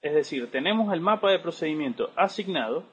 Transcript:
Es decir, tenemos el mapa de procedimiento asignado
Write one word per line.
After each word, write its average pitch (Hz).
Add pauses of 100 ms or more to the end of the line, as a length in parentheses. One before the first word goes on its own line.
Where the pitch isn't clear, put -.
Es 147
decir, 139
tenemos 208
el 170
mapa 202
de 185
procedimiento 156
asignado 175